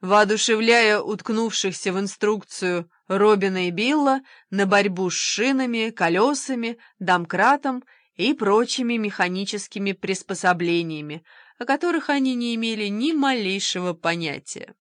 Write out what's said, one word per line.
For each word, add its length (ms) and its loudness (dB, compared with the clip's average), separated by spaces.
воодушевляя 960 4
уткнувшихся 920 -4
в 60 -2
инструкцию 880 -2
Робина 600 2
и 40 -2
Билла 500 2
на 160 0
борьбу 460 2
с 20 -6
шинами, 760 -2
колесами, 880 0
домкратом 880 0
и 180 0
прочими 640 2
механическими 960 -4
приспособлениями, 1300 -2
о 60 -8
которых 440 0
они 240 2
не 220 -2
имели 320 -2
ни 240 -2
малейшего 840 -2
понятия. 800 -6